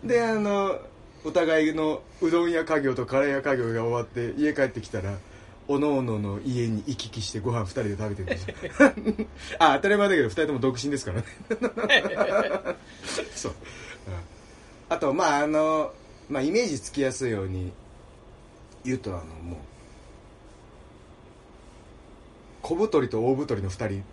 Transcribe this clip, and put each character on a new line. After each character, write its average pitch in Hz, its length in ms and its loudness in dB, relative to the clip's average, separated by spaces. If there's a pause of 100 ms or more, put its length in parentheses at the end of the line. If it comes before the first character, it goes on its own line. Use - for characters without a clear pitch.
う - 20 -8
ん。 - 40 -4
で、 240 140 6
あ 226 120 2
の、 196 440 2 (440)
お 156 80 -4
互 160 380 4
い 156 40 -2
の 156 280 0 (200)
う 170 100 4
ど 170 140 4
ん 170 60 2
屋 160 140 2
家 156 160 2
業 131 140 2
と 123 100 -2
カ 135 160 2
レ 143 60 4
ー - 100 0
屋 135 40 -2
家 139 160 0
業 117 160 0
が 113 120 0
終 117 80 0
わ 120 100 0
っ - 20 -4
て、 120 320 -6
家 147 160 2
帰 143 100 2
っ 131 60 2
て 107 120 -8
き - 80 -14
た 104 120 -6
ら、 98 160 -4 (520)
お 143 100 2
の 143 180 2
お 131 40 0
の 113 180 -2
の 101 260 -4
家 123 220 0
に 107 180 -2
行 120 120 -4
き - 120 -10
来 110 120 -8
し - 100 -8
て 113 80 -6
ご 117 120 -2
飯 113 140 0
二 95 60 -8
人 123 120 -4
で 101 140 -2
食 107 120 -4
べ 101 60 -4
て 101 80 -12
る - 20 -6
ん - 20 -
で - 100 -4
す - 100 -8
よ。 214 800 2 (160)
<laughs> - 160 -10
あ、 151 180 8
当 143 60 0
た 196 60 2
り 208 80 6
前 202 120 4
だ 190 60 4
け 151 60 4
ど、 120 60 2
二 104 40 -4
人 156 160 0
と 147 60 -2
も 127 60 -2
独 127 220 0
身 139 80 -2
で 143 80 -2
す - 80 -6
か 110 80 -6
ら 110 80 -2
ね。 - 40 -6 (240)
<laughs> 214 1300 0 (600)
そ - 140 -6
う。 - 20 -8
う - 40 -12
ん。 - 20 -20 (1300)
あ 170 80 0
と、 143 160 0
ま 160 260 2
あ、 151 40 2
あ 151 40 0
の、 156 460 2 (360)
ま 139 100 -2
あ、 131 40 0
イ 156 80 0
メ 226 120 2
ー 226 40 0
ジ 143 120 -4
つ - 120 -12
き - 100 -4
や 131 120 2
す 131 140 -4
い 117 40 0
よ 101 120 -2
う 95 40 -4
に 92 240 -6 (1120)
言 127 120 -2
う - 20 -6
と、 107 140 -8
あ 87 80 -6
の、 80 40 -12 (200)
も 85 120 -10
う、 80 40 -14 (3000)
小 160 140 -2
太 185 260 2
り 120 80 -2
と 110 160 0
大 135 100 4
太 139 200 -2
り 98 60 -4
の 95 80 -4
二 107 180 -6
人 98 120 -4
っ 98 140 -10